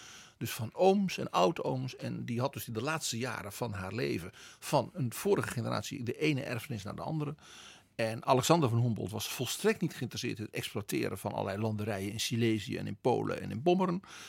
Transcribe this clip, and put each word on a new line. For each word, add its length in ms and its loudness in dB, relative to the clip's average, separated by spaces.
Dus 140 -6
van 240 -6
ooms 440 6
en 120 -4
oudooms. 640 2
En 280 -6
die 160 -2
had 120 0
dus 140 -10
in 60 -6
de 100 -2
laatste 360 -2
jaren 340 -6
van 200 -4
haar 220 -6
leven 360 -2
van 340 2
een 200 -2
vorige 360 2
generatie 540 -4
de 160 -4
ene 240 2
erfenis 400 -6
naar 140 -10
de 60 -8
andere. 320 -4
En 320 -2
Alexander 420 6
van 120 4
Humboldt 320 2
was 160 -6
volstrekt 520 0
niet 140 0
geïnteresseerd 440 -4
in 60 -6
het 100 -10
exploiteren 640 -2
van 140 -4
allerlei 260 0
landerijen 540 -2
in 80 -4
Silesië 560 2
en 100 -6
in 140 -6
Polen 400 2
en 100 -6
in 120 -4
Pommeren. 380 4